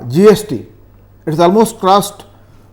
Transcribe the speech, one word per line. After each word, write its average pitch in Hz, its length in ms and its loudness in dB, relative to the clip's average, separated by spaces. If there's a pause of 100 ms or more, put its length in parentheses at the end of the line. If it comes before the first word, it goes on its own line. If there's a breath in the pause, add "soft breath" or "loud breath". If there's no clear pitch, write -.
ಜಿ 151 120 -2
ಎಸ್ 208 220 4
ಟಿ, 110 260 -10 (580)
it's 151 120 -6
almost 208 300 2
crossed, - 640 -4 (400 soft breath)